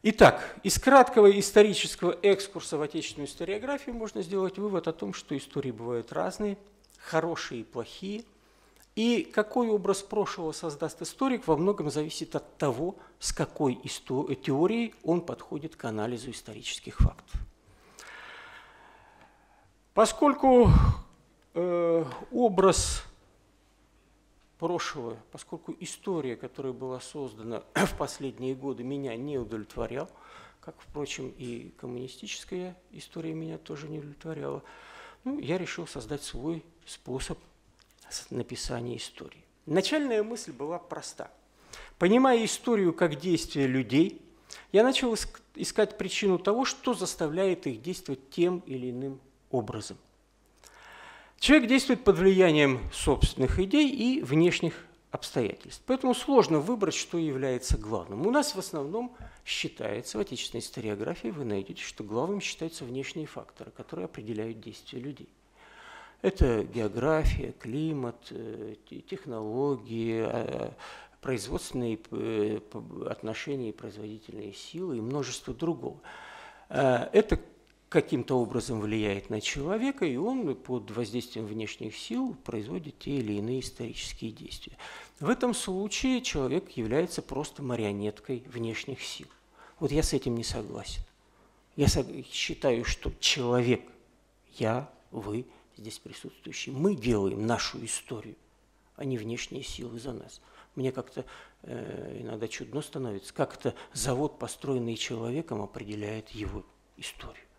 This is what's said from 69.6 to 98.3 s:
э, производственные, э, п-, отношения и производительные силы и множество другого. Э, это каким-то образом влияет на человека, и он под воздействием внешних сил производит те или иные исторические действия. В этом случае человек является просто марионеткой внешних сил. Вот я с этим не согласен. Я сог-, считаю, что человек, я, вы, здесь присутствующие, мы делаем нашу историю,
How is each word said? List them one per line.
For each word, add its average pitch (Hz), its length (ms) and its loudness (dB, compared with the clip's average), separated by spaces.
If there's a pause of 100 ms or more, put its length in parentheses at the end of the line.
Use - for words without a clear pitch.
э, - 460 -4 (480)
производственные, 117 800 -4 (120)
э, 110 500 -2 (100)
п-, - 380 -10
отношения 120 580 -6
и 107 60 -8
производительные 107 800 -14
силы 160 460 -8
и - 20 -4
множество 127 520 -6
другого. 165 460 -4 (720)
Э, 127 420 2
это - 260 4 (560)
каким-то 135 460 2
образом 117 420 -2
влияет 104 480 -2
на 107 100 -4
человека, 214 640 -2
и 147 120 0
он 208 400 -2
под 123 340 -6
воздействием 113 560 -6
внешних 110 500 -8
сил 254 480 -4
производит 139 540 -8
те 139 200 -4
или 107 160 -2
иные 110 260 -2
исторические - 720 -10
действия. - 440 -16 (440)
В 147 100 -2
этом 247 240 2
случае 214 720 -2
человек 156 480 -2
является 131 500 -2
просто 143 400 -8
марионеткой 110 840 -4
внешних 117 560 -8
сил. - 240 -12 (520)
Вот 135 120 0
я 147 100 4
с - 120 2
этим 131 200 2
не 117 100 -2
согласен. - 600 -6 (720)
Я 143 120 4
сог-, 135 440 0
считаю, - 520 0
что - 360 -2
человек, 123 640 2 (720)
я, 123 320 -2 (220)
вы, 104 340 -8 (320)
здесь 107 220 -14
присутствующие, - 760 -12
мы 180 200 2
делаем 107 500 0
нашу 117 400 -2
историю, 110 500 -10 (600)